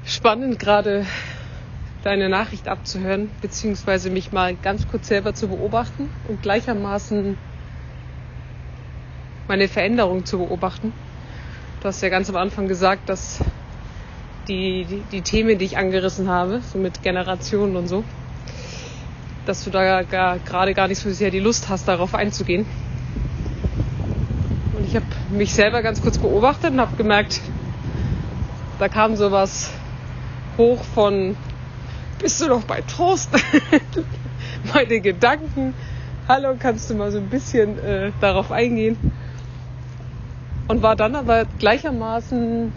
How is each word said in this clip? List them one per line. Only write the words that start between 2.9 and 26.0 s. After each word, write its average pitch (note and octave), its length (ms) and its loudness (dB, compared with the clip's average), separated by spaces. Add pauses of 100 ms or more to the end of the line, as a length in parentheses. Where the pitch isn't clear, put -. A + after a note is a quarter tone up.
beziehungsweise G3 680 -2
mich F#3 220 -2
mal F#3 240 0
ganz G3+ 320 -2
kurz - 200 -4
selber G3+ 280 2
zu G#3 140 -2
beobachten A3 600 -2 (180)
und G#3 140 -6
gleichermaßen G3+ 960 0 (2000)
meine G3 200 4
Veränderung G3 580 2
zu F#3+ 140 -2
beobachten. F#3 520 -2 (920)
Du G3+ 60 -2
hast F#3+ 140 -4
ja F#3+ 80 2
ganz F#3+ 220 0
am F#3+ 40 -2
Anfang G3 320 -2
gesagt, F#3+ 420 2
dass - 340 -2 (1040)
die, F#3 380 0
die, G3 180 -6
die G3 180 -6
Themen, A3 380 4
die F#3 60 2
ich F#3+ 120 -2
angerissen F#3+ 520 2
habe, F#3 320 2
so - 180 -6
mit F#3 240 -2
Generationen F#3 720 0
und F3 120 -2
so, F#3 160 -2 (1400)
dass F#3+ 180 -4
du - 60 -6
da F#3+ 320 4
gar, F#3 380 2
gerade F#3 340 2
gar F#3+ 140 4
nicht F#3+ 100 0
so G#3 140 -4
sehr G3 180 2
die F#3 100 0
Lust A3 300 2
hast, F#3+ 180 -2
darauf F#3 280 2
einzugehen. G#3 500 0 (2250)
Und G3+ 60 2
ich G3 100 0
hab A3 80 2 (260)
mich G3+ 240 2
selber A3 280 4
ganz A3 200 0